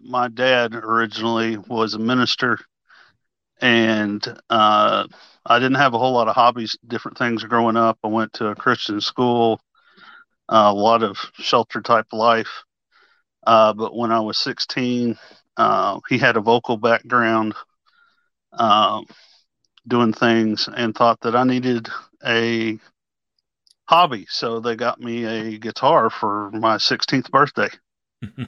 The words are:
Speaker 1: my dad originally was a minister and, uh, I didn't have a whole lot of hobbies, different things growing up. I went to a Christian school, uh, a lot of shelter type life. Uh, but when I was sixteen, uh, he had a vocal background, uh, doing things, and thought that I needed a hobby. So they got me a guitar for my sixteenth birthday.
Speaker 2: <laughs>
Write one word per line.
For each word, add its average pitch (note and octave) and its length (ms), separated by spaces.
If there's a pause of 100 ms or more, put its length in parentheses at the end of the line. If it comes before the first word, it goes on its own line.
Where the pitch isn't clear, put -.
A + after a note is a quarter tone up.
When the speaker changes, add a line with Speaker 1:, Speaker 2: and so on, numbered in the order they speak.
Speaker 1:
my B2 260
dad A#2+ 460
originally A2+ 840
was A2 360
a G#2+ 40
minister A#2+ 600 (1040)
and, A2 640 (220)
uh, G#2+ 580 (400)
I A#2+ 120
didn't C3 180
have C3+ 180
a A2+ 40
whole B2+ 140
lot A#2 160
of A2 60
hobbies, A#2+ 420 (100)
different A2+ 320
things A#2 260
growing A#2 320
up. A2+ 280
I A2 40
went A2 260
to A2 140
a G#2 60
Christian A2 460
school, A#2+ 600 (880)
uh, G#2 220
a G2 40
lot A2 280
of G2+ 160 (160)
shelter - 460
type A2 320
life. A2+ 520 (840)
Uh, A2 260
but G#2+ 240
when A2+ 160
I A2+ 80
was G#2+ 180
sixteen, B2 800 (400)
uh, G2+ 520
he A#2+ 100
had A#2 180
a A2 40
vocal A#2 360
background, A2+ 800 (1000)
uh, G#2+ 480 (880)
doing A#2+ 240
things, A2+ 640
and A2+ 200
thought A#2 280
that A2+ 120
I B2+ 100
needed B2 440 (360)
a A2+ 540 (1080)
hobby. D3+ 420
So A#2 320
they A2+ 160
got A#2 240
me A#2 240
a A2 340
guitar A#2+ 520
for G#2 420
my A2 260
sixteenth - 520
birthday. C#3 400 (520)
Speaker 2:
<laughs> G#2+ 60 (200)